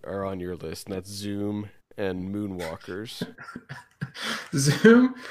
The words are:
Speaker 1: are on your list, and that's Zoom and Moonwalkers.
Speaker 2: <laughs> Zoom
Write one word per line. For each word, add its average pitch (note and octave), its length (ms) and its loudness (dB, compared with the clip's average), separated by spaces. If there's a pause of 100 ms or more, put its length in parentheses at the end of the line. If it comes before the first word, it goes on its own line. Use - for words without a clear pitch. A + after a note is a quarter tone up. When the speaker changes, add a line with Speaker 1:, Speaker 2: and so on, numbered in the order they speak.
Speaker 1:
are G2 220 -4
on F#2+ 140 -4
your F2+ 160 -4
list, D#2+ 300 -10
and G2 80 -6
that's F#2 160 -8
Zoom G#2 600 -4 (260)
and F#2+ 380 -2
Moonwalkers. F#2 920 -6 (600)
Speaker 2:
<laughs> - 640 -8
Zoom A3+ 600 8 (160)